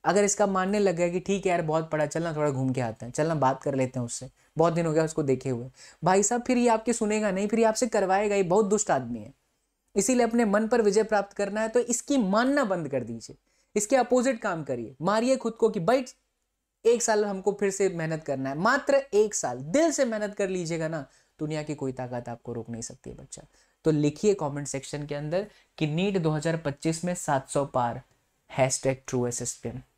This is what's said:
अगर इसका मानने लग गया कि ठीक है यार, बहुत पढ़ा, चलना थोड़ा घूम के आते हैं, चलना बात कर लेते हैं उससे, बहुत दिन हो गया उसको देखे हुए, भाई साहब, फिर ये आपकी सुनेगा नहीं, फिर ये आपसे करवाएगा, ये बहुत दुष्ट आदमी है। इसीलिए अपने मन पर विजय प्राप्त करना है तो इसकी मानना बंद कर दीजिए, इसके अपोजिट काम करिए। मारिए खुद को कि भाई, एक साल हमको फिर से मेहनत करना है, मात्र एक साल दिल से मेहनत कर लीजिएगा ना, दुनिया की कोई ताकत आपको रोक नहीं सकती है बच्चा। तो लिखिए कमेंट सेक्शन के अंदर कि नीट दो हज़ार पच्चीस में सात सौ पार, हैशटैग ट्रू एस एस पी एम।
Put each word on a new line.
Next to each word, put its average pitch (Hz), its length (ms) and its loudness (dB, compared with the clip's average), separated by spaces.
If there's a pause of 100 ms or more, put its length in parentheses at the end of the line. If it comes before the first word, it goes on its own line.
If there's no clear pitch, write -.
अगर 190 200 4
इसका 202 240 2
मानने 190 320 0
लग 190 160 2
गया 175 140 0
कि 180 100 -2
ठीक 190 260 -2
है 185 60 2
यार, 175 100 2
बहुत 160 300 0
पढ़ा, 156 140 2
चलना 160 300 -4
थोड़ा 151 140 2
घूम 131 240 0
के 127 80 -2
आते 117 240 -6
हैं, 123 80 -12
चलना 160 220 0
बात 139 280 2
कर 139 120 -2
लेते 131 240 -2
हैं 120 60 -2
उससे, - 240 -10 (280)
बहुत 165 160 4
दिन 170 120 0
हो 156 80 0
गया 160 100 4
उसको 156 200 -2
देखे 135 260 0
हुए, 123 200 -6 (340)
भाई 190 200 4
साहब, 240 200 0
फिर 247 140 2
ये 240 120 4
आपकी 226 240 2
सुनेगा 214 380 0
नहीं, 196 160 -2
फिर 226 120 0
ये 226 60 6
आपसे 220 220 2
करवाएगा, 202 480 2
ये 196 100 4
बहुत 185 200 4
दुष्ट 196 260 0
आदमी 120 280 -2
है। 107 140 -16 (640)
इसीलिए 240 280 4
अपने 233 220 2
मन 214 220 2
पर 233 140 2
विजय 208 240 4
प्राप्त 202 280 -2
करना 202 280 -4
है 220 80 -2
तो 247 120 2
इसकी 269 380 0
मानना 247 460 2
बंद 175 240 -2
कर 127 140 -2
दीजिए, 117 340 -12 (380)
इसके 208 200 2
अपोजिट 247 460 2
काम 170 220 -4
करिए। 123 380 -6
मारिए 226 360 2
खुद 233 160 -4
को 226 160 2
कि 208 100 -2
भाई, 247 240 2 (840)
एक 226 160 4
साल 214 240 2
हमको 196 340 -2
फिर 196 120 0
से 190 180 0
मेहनत 160 340 -4
करना 135 260 -4
है, 139 80 -6
मात्र 269 440 2 (120)
एक 208 220 4
साल 127 240 -4 (100)
दिल 302 220 4
से 277 140 0
मेहनत 208 300 -4
कर 196 140 -2
लीजिएगा 165 380 -4
ना, 156 180 -6 (340)
दुनिया 151 240 -4
की 151 120 -6
कोई 131 160 -4
ताकत 123 380 -8
आपको 117 240 -10
रोक 113 160 -8
नहीं 117 120 -8
सकती 123 280 -14
है 120 60 -14
बच्चा। - 260 -18 (440)
तो 160 60 4
लिखिए 151 420 2
कमेंट 143 340 -4
सेक्शन 143 380 -8
के 147 100 -8
अंदर 151 320 -4 (300)
कि 156 100 0
नीट 190 300 0
दो 160 140 2
हज़ार 160 260 -2
पच्चीस 160 480 -4
में 180 100 -2
सात - 340 -2
सौ 143 180 0
पार, 120 340 -2 (480)
हैशटैग 131 480 0 (100)
ट्रू 123 200 -2
एस 120 140 -6
एस 120 120 -6
पी - 160 -10
एम। 123 120 -10 (160)